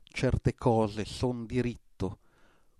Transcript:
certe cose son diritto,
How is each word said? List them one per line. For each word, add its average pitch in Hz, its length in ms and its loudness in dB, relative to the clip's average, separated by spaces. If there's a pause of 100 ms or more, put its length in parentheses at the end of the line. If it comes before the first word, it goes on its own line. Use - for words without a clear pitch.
certe - 500 0
cose 110 500 2
son 123 400 -4
diritto, 113 760 -4 (600)